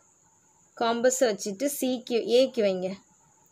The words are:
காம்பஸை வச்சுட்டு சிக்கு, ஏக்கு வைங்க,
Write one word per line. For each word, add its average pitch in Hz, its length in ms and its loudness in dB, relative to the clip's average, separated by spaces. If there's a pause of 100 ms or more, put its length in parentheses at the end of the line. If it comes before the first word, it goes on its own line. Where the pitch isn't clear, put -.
(800)
காம்பஸை 233 500 2
வச்சுட்டு 196 440 -6
சிக்கு, 247 440 -4 (200)
ஏக்கு 254 260 2
வைங்க, 185 240 0 (640)